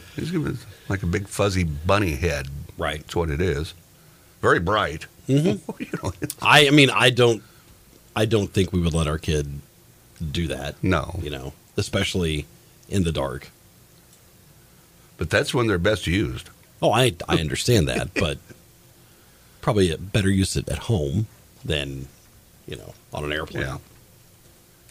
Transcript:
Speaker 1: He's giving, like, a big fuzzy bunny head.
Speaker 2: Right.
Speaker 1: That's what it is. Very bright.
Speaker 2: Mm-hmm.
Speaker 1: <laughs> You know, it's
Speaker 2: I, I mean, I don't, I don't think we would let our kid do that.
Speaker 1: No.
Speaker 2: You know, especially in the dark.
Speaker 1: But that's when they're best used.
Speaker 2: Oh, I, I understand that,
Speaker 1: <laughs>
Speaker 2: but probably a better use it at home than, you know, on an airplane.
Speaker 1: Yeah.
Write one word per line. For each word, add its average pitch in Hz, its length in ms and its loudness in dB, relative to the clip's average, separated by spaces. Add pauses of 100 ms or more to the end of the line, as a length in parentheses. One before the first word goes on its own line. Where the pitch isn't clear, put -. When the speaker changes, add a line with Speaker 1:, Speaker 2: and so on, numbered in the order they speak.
(160)
Speaker 1:
He's 156 160 -6
giving, 143 260 -4 (300)
like, 98 160 -4
a 87 40 -2
big 98 200 -2
fuzzy 98 360 0
bunny 85 520 0
head. 71 320 -4 (300)
Speaker 2:
Right. 76 240 -4
Speaker 1:
That's - 140 -12
what 82 140 0
it 73 120 -2
is. 80 320 -2 (680)
Very 131 180 4
bright. 92 460 0 (220)
Speaker 2:
Mm-hmm. 160 440 0
Speaker 1:
<laughs> - 80 -16
You - 80 -10 (160)
know, - 80 -4 (100)
it's - 200 -8
Speaker 2:
I, 143 260 8
I - 40 2
mean, 143 180 8
I 117 220 4
don't, 120 320 4 (720)
I 110 100 2
don't 101 260 2
think 95 220 2
we 90 80 2
would 82 120 2
let 80 140 0
our 78 100 -2
kid 71 440 -2 (680)
do 82 160 -2
that. 69 360 -8
Speaker 1:
No. 87 380 0
Speaker 2:
You 73 80 -8
know, 69 240 -10 (240)
especially 92 680 -2 (440)
in 95 140 0
the 82 80 0
dark. 67 380 -6 (1700)
Speaker 1:
But 80 120 -6
that's 123 240 0
when 123 140 2
they're 101 100 4
best 101 300 0
used. 80 420 -2 (320)
Speaker 2:
Oh, 156 100 4
I, 117 220 4 (140)
I - 100 2
understand 78 520 2
that, 60 240 -4
Speaker 1:
<laughs> - 20 -14
Speaker 2:
but 73 220 -2 (1200)
probably 101 300 4
a 78 60 -4
better 98 320 0
use 98 260 2
it - 140 -2
at - 100 -2
home 92 480 0 (380)
than, 69 420 -6 (600)
you - 100 -12
know, 50 160 -18 (200)
on 76 120 -6
an 73 80 -4
airplane. 76 300 -6
Speaker 1:
Yeah. 69 140 -6 (1120)